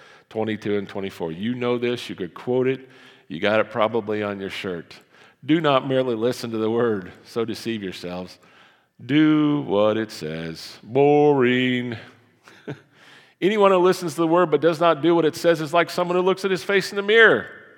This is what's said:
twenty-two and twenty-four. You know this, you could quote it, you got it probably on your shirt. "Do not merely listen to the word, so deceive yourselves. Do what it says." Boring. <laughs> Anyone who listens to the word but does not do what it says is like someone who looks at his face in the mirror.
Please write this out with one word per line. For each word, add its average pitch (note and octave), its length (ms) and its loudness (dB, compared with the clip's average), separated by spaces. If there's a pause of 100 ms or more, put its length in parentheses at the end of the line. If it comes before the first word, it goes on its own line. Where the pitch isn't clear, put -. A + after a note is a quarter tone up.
(300)
twenty-two G#2+ 480 -4
and G2 100 -8
twenty-four. F#2+ 420 -8
You G#2 240 -6
know B2 240 -2
this, B2 300 -4
you E2 80 -10
could F2+ 180 -10
quote B2+ 320 -2
it, C3 220 -4 (420)
you D#2+ 80 -10
got G#2 220 2
it G#2 100 -2
probably G#2+ 540 -2
on G2+ 160 -6
your F#2+ 100 -8
shirt. - 460 -10 (500)
"Do D#3 140 2
not C#3 260 2
merely C3 300 0
listen A#2+ 340 -4
to A2+ 80 -4
the A2 100 0
word, A2 440 -2 (120)
so A#2 200 -4
deceive A2+ 360 -6
yourselves. F2+ 580 -12 (680)
Do D3+ 580 2
what G#2+ 340 2
it A2 140 -4
says." D#2+ 720 -10
Boring. B2+ 1120 2 (720)
<laughs> C#3+ 100 -12 (640)
Anyone G3+ 300 4
who F#3+ 80 6
listens F3+ 380 2
to E3 60 0
the E3 40 2
word E3+ 240 4
but D3 100 2
does D#3+ 200 0
not E3 200 2
do E3 140 2
what E3 100 4
it D3 120 0
says E3+ 240 2
is D3 120 -6
like E3+ 180 2
someone F3 260 -2
who F3+ 60 2
looks F#3 220 0
at G3 60 0
his F3+ 140 -4
face G3 260 -2
in G#3 60 -8
the G3+ 60 -4
mirror. G3+ 440 4 (320)